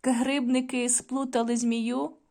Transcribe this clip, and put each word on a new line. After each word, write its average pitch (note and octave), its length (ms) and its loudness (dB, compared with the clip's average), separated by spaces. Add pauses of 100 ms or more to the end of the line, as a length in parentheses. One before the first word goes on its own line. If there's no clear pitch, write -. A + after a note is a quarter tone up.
Грибники B3+ 840 0
сплутали A#3+ 680 0
змію A#3+ 540 -2 (200)